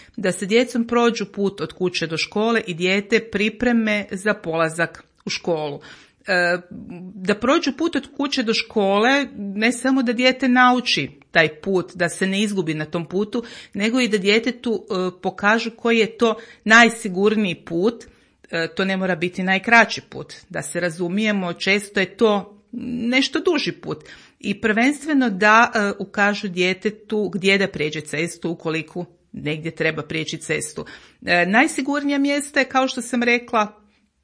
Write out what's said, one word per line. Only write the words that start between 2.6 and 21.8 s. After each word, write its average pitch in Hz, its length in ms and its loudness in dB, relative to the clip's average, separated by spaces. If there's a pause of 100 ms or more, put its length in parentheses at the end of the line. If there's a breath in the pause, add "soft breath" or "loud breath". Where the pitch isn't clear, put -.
i 180 80 -6
dijete 185 460 0 (120)
pripreme 214 800 0
za 202 240 -2
polazak 165 720 -2 (200)
u 190 60 -6
školu. 151 500 -4 (460 loud breath)
E, 180 320 2 (560)
da 190 200 -2
prođu 269 380 0
put 330 240 -2
od - 200 -4
kuće 277 260 -2
do 214 120 0
škole, 220 720 2 (100)
ne 208 360 -2
samo 269 300 0
da 240 100 0
dijete 254 360 2
nauči 247 640 4 (200)
taj 160 300 2
put, 185 340 -2
da 175 140 0
se 190 180 -2
ne 196 140 0
izgubi 190 340 0
na 156 100 -4
tom 160 240 -6
putu, 208 360 -2 (300 loud breath)
nego 226 260 0
i 240 80 2
da 208 100 2
djetetu, 233 720 0
e, 185 320 -4
pokažu 214 540 0
koji 233 220 2
je 214 200 0
to 226 160 2 (300 loud breath)
najsigurniji 214 920 4
put. 175 500 -4 (460 soft breath)
E, 165 240 -2
to 190 100 -2
ne 190 120 -2
mora 185 200 0
biti 180 260 -4
najkraći 196 580 4
put, - 340 -14 (140)
da 165 140 -8
se - 180 -6
razumijemo, 180 720 -2
često 202 480 -2